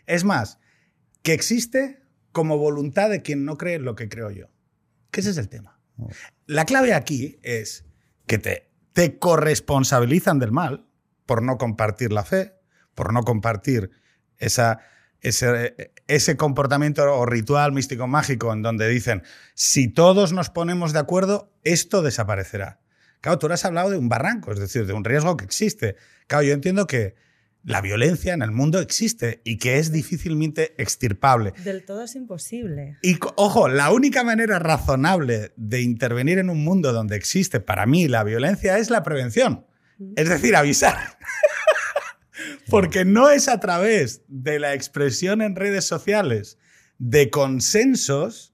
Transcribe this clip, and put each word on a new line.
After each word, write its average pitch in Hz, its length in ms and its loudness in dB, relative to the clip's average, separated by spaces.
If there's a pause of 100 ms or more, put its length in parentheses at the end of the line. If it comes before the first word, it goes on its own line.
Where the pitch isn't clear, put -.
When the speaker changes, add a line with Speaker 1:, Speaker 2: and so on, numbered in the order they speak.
Speaker 1:
Es 175 180 0
más, 160 340 -2 (640)
que 160 120 0
existe 254 680 -2 (300)
como 156 260 0
voluntad 147 520 0
de 190 120 -4
quien 143 220 -4
no 147 140 -8
cree 175 160 -6
en 147 100 -8
lo 120 100 -6
que 110 140 -12
creo 110 220 -12
yo. 98 160 -16 (640)
Que - 100 -6
ese 196 100 -2
es 185 80 -4
el 107 100 -6
tema. - 300 -20 (680)
La 151 180 0
clave 254 300 2
aquí 139 480 -4
es 113 420 -8 (420)
que 110 120 0
te, - 320 -8 (240)
te 175 240 2
corresponsabilizan 147 1200 2
del 120 140 0
mal 139 340 -4 (400)
por 113 160 0
no 127 160 -2
compartir 110 540 -2
la 104 120 -2
fe, 190 300 -2 (400)
por 87 180 -4
no 123 100 2
compartir 110 680 0 (480)
esa, 113 420 0 (400)
ese, 120 720 -2 (140)
ese 143 300 2
comportamiento 143 680 0 (120)
o 123 120 0
ritual 139 460 0
místico 127 340 -4
mágico 123 460 0
en 107 100 -4
donde 110 260 0
dicen, 117 340 0 (320)
"Si - 340 2
todos 180 440 6
nos 185 160 -2
ponemos 170 460 -4
de 156 60 0
acuerdo, 190 520 -2 (120)
esto 170 380 0
desaparecerá". 101 800 -4 (400)
Claro, 165 180 0
tú - 80 -2
ahora 165 80 0
has - 120 -4
hablado 180 240 0
de 196 80 0
un 123 100 0
barranco, 156 440 -2
es 101 60 -6
decir, 101 280 -4
de 95 80 -4
un 104 100 -6
riesgo 151 320 0
que 101 80 -10
existe. 113 520 -4 (300)
Claro, 147 180 2
yo 143 100 2
entiendo 185 320 -2
que 110 280 -2 (480)
la - 200 -2
violencia 131 500 0
en 170 80 -4
el 113 100 -4
mundo 147 300 0
existe - 640 -4
y 113 140 -6
que 127 200 2
es 160 140 0
difícilmente 156 880 -4
extirpable. 113 720 0 (100)
Speaker 2:
Del 190 220 -8
todo 208 200 -12
es 233 120 -16
imposible. 180 840 -12
Speaker 1:
Y 180 140 4
co-, 170 200 -6
ojo, 202 320 4
la 139 240 4
única 269 320 4
manera 220 340 2
razonable 143 960 2
de 117 260 -4
intervenir 123 560 0
en 190 100 0
un 156 160 -2
mundo 160 300 2
donde 107 220 -2
existe, 143 440 0
para - 240 -2
mí, 156 240 4
la 113 160 2
violencia 156 540 0
es 226 100 0
la 226 140 2
prevención. 147 640 0 (320)
Speaker 2:
Mm. 196 180 -16
Speaker 1:
Es 156 140 2
decir, 185 260 4
avisar. - 600 2 (260)
<laughs> - 140 2 (1120)
Porque 185 340 2
no 226 260 8
es 285 180 4
a 233 120 0
través 185 680 0
de 139 300 -4
la 143 160 -2
expresión 143 680 -2
en 202 140 -4
redes 196 280 -2
sociales 160 760 -2 (400)
de 127 320 4
consensos, 151 1200 0